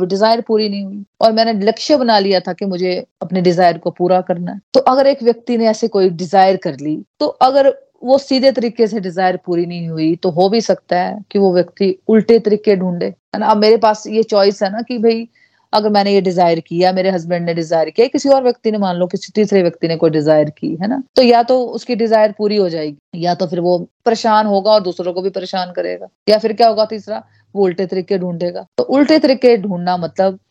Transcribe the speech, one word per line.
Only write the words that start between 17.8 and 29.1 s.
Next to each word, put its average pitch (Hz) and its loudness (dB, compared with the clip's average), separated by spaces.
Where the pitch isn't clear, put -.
किया, 226 2
किसी 277 -2
और 269 4
व्यक्ति 240 -2
ने, 214 -2
मान 185 -2
लो 180 0
किसी - -10
तीसरे 202 2
व्यक्ति 170 -2
ने 165 -2
कोई 165 2
डिजायर 151 2
की, - -8
है 180 -6
ना, 269 -4
तो 262 6
या 233 4
तो 254 0
उसकी - -8
डिजायर 214 2
पूरी 208 -2
हो 190 0
जाएगी, 151 -8
या 175 -2
तो 185 -4
फिर 175 -6
वो 175 0
परेशान 220 2
होगा 202 0
और 214 4
दूसरों 180 -6
को 185 -6
भी 190 -4
परेशान 180 -8
करेगा, 180 -8
या 214 4
फिर 214 -2
क्या 226 4
होगा, 220 2
तीसरा, 214 -8
वो 196 2
उल्टे 180 -2
तरीके 185 -4
ढूंढेगा। 180 -6
तो 247 -2
उल्टे 294 4